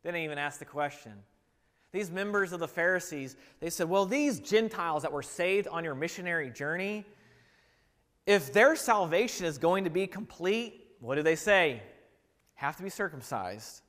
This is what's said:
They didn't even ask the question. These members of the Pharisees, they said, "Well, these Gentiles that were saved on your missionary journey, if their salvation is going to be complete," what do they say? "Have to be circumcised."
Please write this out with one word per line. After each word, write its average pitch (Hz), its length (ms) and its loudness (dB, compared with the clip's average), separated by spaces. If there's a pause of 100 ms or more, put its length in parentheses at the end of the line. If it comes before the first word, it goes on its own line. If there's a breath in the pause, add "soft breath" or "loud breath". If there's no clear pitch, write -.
They 175 100 -6
didn't 170 100 -2
even 151 160 -6
ask 143 220 -4
the 147 40 -12
question. 139 600 -6 (640)
These 190 220 -6
members 196 400 0
of 175 80 -6
the 165 80 -4
Pharisees, 170 680 0 (240 loud breath)
they 165 100 -6
said, 165 200 -2
"Well, 190 180 4
these 262 320 2
Gentiles 175 640 0
that 147 80 -2
were 147 140 -4
saved 190 420 0
on 165 160 -4
your 151 140 -4
missionary 165 520 -4
journey, 180 560 -4 (1200 soft breath)
if 165 260 4
their 262 240 8
salvation 196 680 2
is 151 140 -2
going 180 240 4
to 180 80 0
be 185 160 0
complete," 208 960 -6
what 123 160 -2
do 151 80 0
they 160 100 6
say? 160 480 4 (720)
"Have 143 220 -4
to 180 80 -10
be 190 60 -6
circumcised." 117 1000 -6